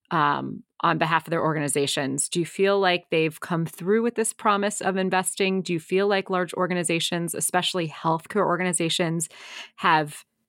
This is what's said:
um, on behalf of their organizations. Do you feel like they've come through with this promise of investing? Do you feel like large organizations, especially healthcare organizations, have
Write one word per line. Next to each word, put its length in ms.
um, 520
on 160
behalf 300
of 40
their 120
organizations. 880
Do 100
you 60
feel 340
like 300
they've 280
come 280
through 360
with 120
this 180
promise 480
of 160
investing? 640
Do 140
you 60
feel 260
like 240
large 240
organizations, 800
especially 540
healthcare 580
organizations, 840
have 480